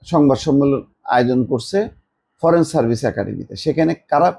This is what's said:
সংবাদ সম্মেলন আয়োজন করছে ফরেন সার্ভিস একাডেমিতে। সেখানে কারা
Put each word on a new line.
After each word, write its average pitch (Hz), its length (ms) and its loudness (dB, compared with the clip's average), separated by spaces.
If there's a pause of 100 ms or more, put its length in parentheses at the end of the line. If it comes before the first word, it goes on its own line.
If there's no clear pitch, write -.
সংবাদ 147 340 2
সম্মেলন 139 460 0 (200)
আয়োজন 123 420 0
করছে 139 440 -4 (520)
ফরেন 165 220 4
সার্ভিস 120 400 -2
একাডেমিতে। 107 520 -6
সেখানে 160 380 -2
কারা 160 460 0